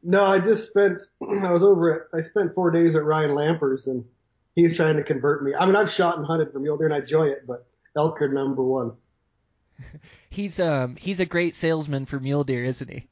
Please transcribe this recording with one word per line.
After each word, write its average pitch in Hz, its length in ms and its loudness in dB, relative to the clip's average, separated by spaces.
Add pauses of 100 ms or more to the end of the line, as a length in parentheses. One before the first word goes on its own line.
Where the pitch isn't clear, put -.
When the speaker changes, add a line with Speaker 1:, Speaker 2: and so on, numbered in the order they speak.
Speaker 1:
No, 190 220 4
I 190 160 4
just 214 280 0
spent, 196 320 2 (120)
<clears throat> - 100 -14
I 196 300 -2
was 170 100 4
over 175 280 6 (220)
at, 165 60 -4
I - 20 -2
spent 170 340 -2
four 175 160 2
days 165 240 4
at 151 100 2
Ryan 151 300 0
Lamper's, 147 520 0
and 127 180 -6 (500)
he's 170 220 4
trying 156 200 2
to 147 60 -2
convert 143 400 0
me. 139 160 -2
I 175 60 2
mean, 190 100 4
I've 202 160 2
shot 170 280 0
and 147 80 -6
hunted 160 260 -2
for 139 60 -8
mule 147 180 -2
deer, 156 100 0
and 151 80 0
I 143 40 -2
enjoy 151 300 0
it, 135 180 -6
but 120 200 -12 (300)
elk 156 240 0
are 147 80 0
number 135 340 -2
one. 127 300 -2 (880)
Speaker 2:
<laughs> - 500 -20
He's, 196 300 -8
um, 135 360 0
he's 185 240 -6
a 180 60 0
great 170 280 -2
salesman 147 500 -2
for 139 160 -8
mule 139 240 -2
deer, 127 200 -4
isn't 127 260 -6
he? - 220 -14